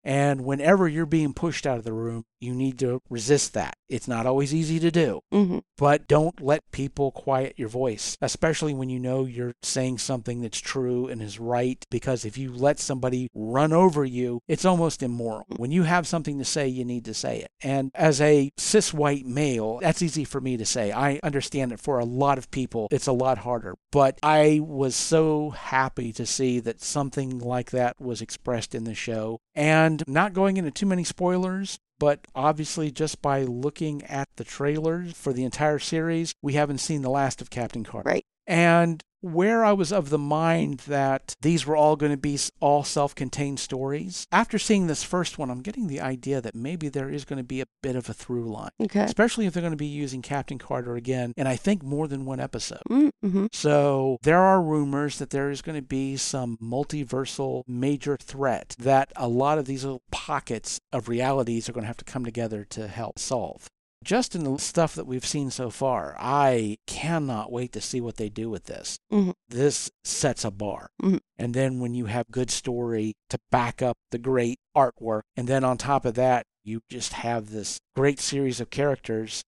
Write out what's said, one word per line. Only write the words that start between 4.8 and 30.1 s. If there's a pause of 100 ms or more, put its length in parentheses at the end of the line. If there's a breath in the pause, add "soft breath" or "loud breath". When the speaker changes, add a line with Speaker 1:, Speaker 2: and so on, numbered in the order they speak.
Speaker 1:
do, (140)
Speaker 2:
Mm-hmm. (200)
Speaker 1:
but
don't
let
people
quiet
your
voice,
especially
when
you
know
you're
saying
something
that's
true
and
is
right,
because
if
you
let
somebody
run
over
you,
it's
almost
immoral. (120)
When
you
have
something
to
say,
you
need
to
say
it. (140)
And
as
a
cis
white
male,
that's
easy
for
me
to
say.
I
understand
that
for
a
lot
of
people,
it's
a
lot
harder, (160)
but
I
was
so
happy
to
see
that
something
like
that
was
expressed
in
the
show. (140)
And
not